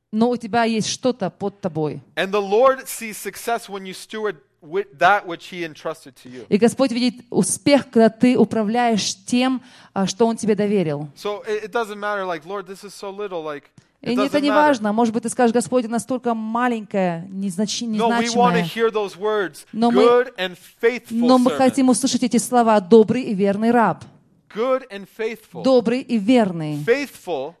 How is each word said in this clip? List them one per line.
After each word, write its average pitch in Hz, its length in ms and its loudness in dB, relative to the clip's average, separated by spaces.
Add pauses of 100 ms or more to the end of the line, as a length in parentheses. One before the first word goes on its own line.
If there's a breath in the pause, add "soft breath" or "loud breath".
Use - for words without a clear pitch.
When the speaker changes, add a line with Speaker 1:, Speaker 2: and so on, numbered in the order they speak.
(120)
Speaker 1:
но 226 200 2
у 240 60 -2
тебя 233 260 -2
есть 226 260 0
что-то 240 400 -4
под 196 320 -8
тобой. 151 400 -4 (140)
Speaker 2:
And 190 160 -2
the 202 100 0
Lord 247 460 2
sees 220 300 -10
success 220 520 -8
when 196 160 -12
you 185 80 -12
steward 208 440 -8 (240)
with 170 360 -8
that 185 300 4
which 170 240 -12
he 175 120 -8
entrusted 156 600 -12
to 127 60 -20
you. 123 200 -16
Speaker 1:
И 202 80 2
Господь 233 340 2
видит 233 380 -2
успех, - 640 2
когда 226 180 6
ты 247 280 2
управляешь 226 760 0 (100)
тем, 254 360 0 (320 loud breath)
а, 190 140 0
что 226 180 0
Он 226 100 0
тебе 214 200 0
доверил. 175 600 -2
Speaker 2:
So 208 320 -8
it, 214 180 -4
it 190 60 -16
doesn't 208 280 -4
matter, 202 260 -4
like, 170 200 -6
"Lord, 190 220 -10
this 190 160 -16
is 190 100 -18
so 202 180 -12
little, 190 320 -10
like," 147 220 -10 (420 soft breath)
it 233 60 -2
Speaker 1:
И - 20 0
не, 302 120 2
это 294 100 -2
Speaker 2:
doesn't 294 40 2
Speaker 1:
не 285 80 0
Speaker 2:
matter. 302 60 2
Speaker 1:
важно. 262 380 2
Может 220 200 0
быть, 226 100 -4
ты 233 60 -6
скажешь: 233 240 2
«Господь, 240 300 0
это 220 80 -8
настолько 240 420 -4
маленькое, 220 960 -2
незнач-, 196 540 -4
Speaker 2:
No, 220 260 0
we 233 240 0
wanna 240 280 4
Speaker 1:
незначимое». - 20 -2
Speaker 2:
hear 220 260 -2
those 202 280 -4
words, 202 560 -4
Speaker 1:
Но 233 180 2
мы, 247 120 4
Speaker 2:
"Good 247 340 4
and 185 200 -6 (240)
faithful 233 460 0
Speaker 1:
но 254 100 6
мы 247 140 4
Speaker 2:
servant." - 60 -4
Speaker 1:
хотим 262 320 4
услышать 247 340 0
эти 240 140 0
слова: 226 420 2
«Добрый 220 440 6
и 220 100 -4
верный 202 380 0
раб». 214 340 0 (500)
Speaker 2:
Good 262 340 -2
and 196 160 -14 (120)
faithful. 220 440 -8
Speaker 1:
Добрый 247 380 2
и 240 180 -2
верный. 180 680 0
Speaker 2:
Faithful 175 760 -4